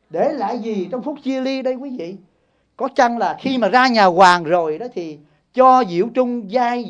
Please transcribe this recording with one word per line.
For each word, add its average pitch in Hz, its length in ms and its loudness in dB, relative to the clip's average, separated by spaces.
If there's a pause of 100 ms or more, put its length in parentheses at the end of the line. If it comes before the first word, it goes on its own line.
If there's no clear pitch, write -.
Để 214 240 -2
lại 233 260 -6
gì 202 320 -6
trong 254 100 -8
phút 294 220 -10
chia 262 180 -4
ly 262 200 -4
đây 254 140 -4
quý 262 220 -12
vị? 170 180 -12 (640)
Có 262 180 -6
chăng 233 220 2
là 180 220 -4
khi 262 180 -4
mà 214 120 0
ra 254 180 4
nhà 226 180 4
hoàng 175 380 6
rồi 160 340 -2
đó 226 160 -10
thì 160 240 -10 (360)
cho 254 360 6
Diệu 175 240 0
Trung 240 360 -2
dai 240 400 -2